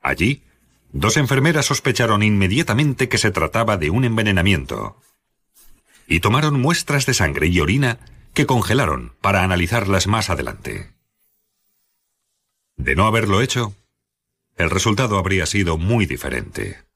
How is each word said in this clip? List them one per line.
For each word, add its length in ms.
Allí, 400
dos 240
enfermeras 480
sospecharon 580
inmediatamente 840
que 80
se 140
trataba 480
de 100
un 160
envenenamiento 960
y 140
tomaron 400
muestras 460
de 80
sangre 320
y 140
orina 400
que 100
congelaron 800
para 200
analizarlas 640
más 220
adelante. 640
De 180
no 120
haberlo 340
hecho, 340
el 100
resultado 480
habría 300
sido 320
muy 260
diferente. 800